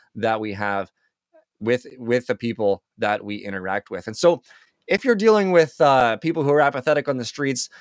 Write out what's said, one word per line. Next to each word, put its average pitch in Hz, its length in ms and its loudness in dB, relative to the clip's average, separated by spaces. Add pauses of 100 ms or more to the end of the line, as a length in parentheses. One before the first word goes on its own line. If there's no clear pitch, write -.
(140)
that 110 260 -2
we 107 120 -8
have 101 380 -6 (720)
with, 120 260 -2 (120)
with 120 280 -2
the 123 80 -2
people 104 480 -2 (160)
that 104 260 -2
we 104 120 -8
interact 98 540 -8
with. 90 160 -10
And 113 100 -10
so 170 260 2 (440)
if 190 160 -2
you're 247 120 2
dealing 208 360 4
with, 165 300 2
uh, 127 380 4
people 165 240 -4
who 143 80 0
are 147 100 4
apathetic 143 480 0
on 135 80 -2
the 120 80 -6
streets, 139 460 -6 (100)